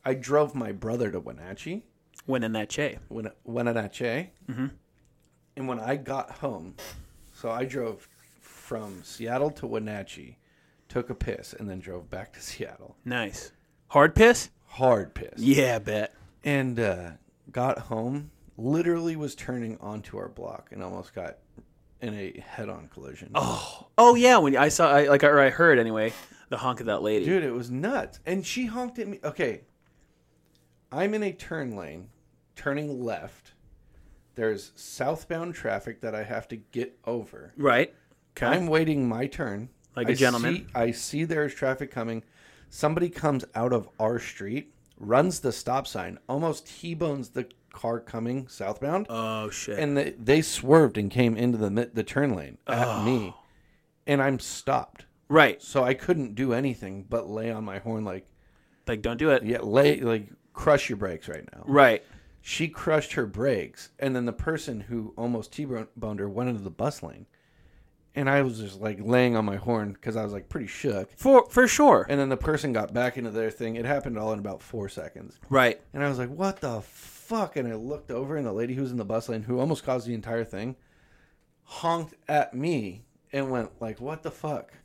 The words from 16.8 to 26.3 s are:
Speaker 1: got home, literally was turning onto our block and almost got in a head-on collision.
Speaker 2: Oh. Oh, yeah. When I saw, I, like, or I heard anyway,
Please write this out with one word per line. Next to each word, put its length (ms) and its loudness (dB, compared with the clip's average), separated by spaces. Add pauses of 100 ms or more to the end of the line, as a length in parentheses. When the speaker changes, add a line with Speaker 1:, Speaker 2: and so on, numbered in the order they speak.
Speaker 1:
got 280 -2
home, 500 -6 (280)
literally 580 0
was 200 -8
turning 440 -8
onto 380 -12
our 120 -8
block 420 -14
and 120 -14
almost 320 -12
got 220 -10 (640)
in 120 -8
a 260 -10
head-on 500 -12
collision. 440 -16
Speaker 2:
Oh. 540 -4 (100)
Oh, 180 12
yeah. 220 8
When 180 6
I 140 8
saw, 220 6
I, 160 8
like, 160 8
or 160 8
I 100 8
heard 300 6
anyway, 340 0 (360)